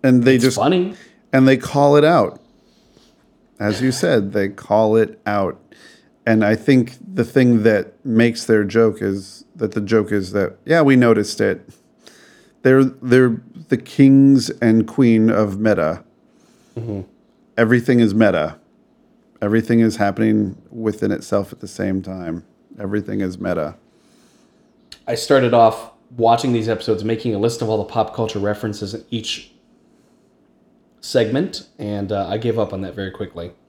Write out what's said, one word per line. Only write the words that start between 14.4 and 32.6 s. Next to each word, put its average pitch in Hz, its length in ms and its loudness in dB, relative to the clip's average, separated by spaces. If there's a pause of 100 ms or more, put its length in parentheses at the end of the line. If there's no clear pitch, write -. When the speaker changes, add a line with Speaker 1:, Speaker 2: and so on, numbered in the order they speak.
Speaker 1:
and 113 260 2
queen 113 420 2
of 104 300 -2
meta. 92 440 -2 (720)
Speaker 2:
Mm-hmm. 110 240 -10 (560)
Speaker 1:
Everything 120 420 2
is 107 140 2
meta. 87 440 2 (840)
Everything 113 380 0
is 113 180 0
happening 104 720 -2
within 104 420 -6
itself 101 400 -4
at - 100 -20
the 101 60 -16
same 95 340 -6
time. 87 440 -12 (340)
Everything 101 420 -6
is 92 180 -8
meta. 85 360 -6 (1300)
Speaker 2:
I 120 80 -4
started 123 380 2
off 117 380 2 (240)
watching 117 380 0
these 113 160 -2
episodes, 104 340 -4
making 110 320 -4
a 98 40 -4
list 117 220 -4
of 113 80 -4
all 110 80 -2
the 104 60 -4
pop - 320 -6
culture 110 240 -6
references 104 540 -6
in - 160 -14
each - 420 -10 (1500)
segment, 131 680 -4 (100)
and, 104 340 -8
uh, 98 180 -6
I 104 80 -6
gave 113 200 -4
up 104 140 -4